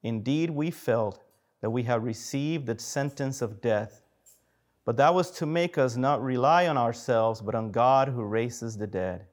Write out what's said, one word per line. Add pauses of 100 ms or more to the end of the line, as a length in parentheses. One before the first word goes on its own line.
Indeed,
we
felt (380)
that
we
had
received
the
sentence
of
death. (840)
But
that
was
to
make
us
not
rely
on
ourselves,
but
on
God
who
raises
the
dead.